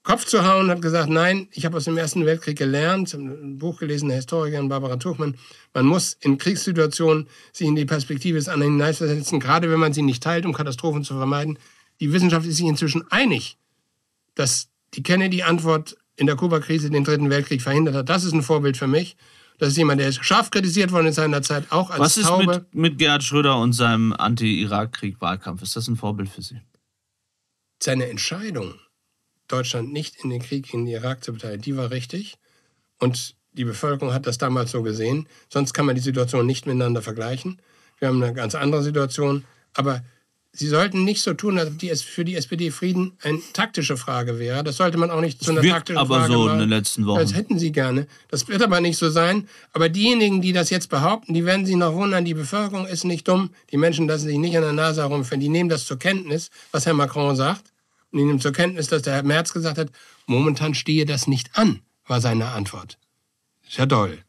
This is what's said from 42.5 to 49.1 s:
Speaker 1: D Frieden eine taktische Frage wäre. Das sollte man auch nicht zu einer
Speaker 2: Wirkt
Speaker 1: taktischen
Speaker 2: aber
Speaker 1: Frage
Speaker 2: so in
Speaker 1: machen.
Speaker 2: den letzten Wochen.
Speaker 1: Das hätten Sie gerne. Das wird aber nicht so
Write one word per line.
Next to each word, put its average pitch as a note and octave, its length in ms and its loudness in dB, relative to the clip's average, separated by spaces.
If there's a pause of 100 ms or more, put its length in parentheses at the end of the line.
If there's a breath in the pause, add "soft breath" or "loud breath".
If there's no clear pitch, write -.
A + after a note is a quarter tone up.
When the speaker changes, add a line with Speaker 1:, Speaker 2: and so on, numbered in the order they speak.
Speaker 1:
D E3 140 -2
Frieden F#3 500 -2
eine D3+ 180 -2 (140)
taktische E3+ 440 -2
Frage A#2+ 420 -4
wäre. B2 240 -4
Das C#3+ 140 -6
sollte E3+ 200 2
man E3+ 140 2
auch D#3+ 100 0
nicht D#3 220 -2
zu E3 80 0
einer D#3+ 100 4
Speaker 2:
Wirkt E3+ 160 6
Speaker 1:
taktischen D#3 220 -2
Speaker 2:
aber C3 200 4
Speaker 1:
Frage B2 140 4
Speaker 2:
so A#2 80 6
in A2 60 6
Speaker 1:
machen. G#2+ 120 4
Speaker 2:
den G#2+ 100 2
letzten A2 360 0
Wochen. G#2 140 4
Speaker 1:
Das G#2+ 160 2
hätten G#3+ 240 0
Sie D#3+ 120 0
gerne. C3+ 360 0 (220 soft breath)
Das - 180 -4
wird G#3 160 0
aber F3+ 180 2
nicht E3+ 160 0
so E3 140 0